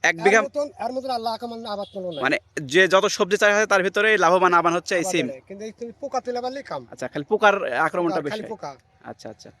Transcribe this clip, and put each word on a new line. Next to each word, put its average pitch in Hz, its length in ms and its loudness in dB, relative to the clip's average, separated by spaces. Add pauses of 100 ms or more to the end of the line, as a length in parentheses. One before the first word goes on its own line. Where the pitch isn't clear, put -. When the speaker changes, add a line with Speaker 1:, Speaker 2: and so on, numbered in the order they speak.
Speaker 1:
এক 165 120 4
বিঘা 196 240 6
Speaker 2:
এর - 40 2
মতন, 294 220 -4 (140)
এর 240 120 -4
মতন 262 180 -6
আল্লাহ 233 260 -4
কামান 233 300 -10
আবাদ 202 240 -8
কোনো 185 180 -10
নাই। 151 140 -8
Speaker 1:
মানে 135 140 0 (280)
যে 143 240 4
যত 190 180 6
সবজি 196 300 0
চাষ 208 180 4
হয় 214 120 2
তার 202 160 4
ভিতরে 208 260 2 (100)
লাভবান 180 360 4
আবাদ 170 200 4
হচ্ছে 175 200 -4
এই 170 100 0
Speaker 2:
আবাদ 185 80 -4
Speaker 1:
সিম। 165 140 0
Speaker 2:
নাই। 131 200 -10
কিন্তু 196 180 -16
এই 220 80 -12
তুমি 233 260 -14
পোকা 262 220 -6
তুলে 240 220 -8
পারলেই 262 220 -10
কাম। 143 260 -12
Speaker 1:
আচ্ছা, - 180 -12
খালি 147 200 -8
পোকার 208 260 2 (240)
আক্রমণটা 165 420 -2
Speaker 2:
পোকা, 147 100 -6
খালি 214 120 -8
Speaker 1:
বেশি। - 100 -12
Speaker 2:
পোকা। 165 180 -14 (340)
Speaker 1:
আচ্ছা, 113 260 -18
আচ্ছা। 107 200 -20 (100)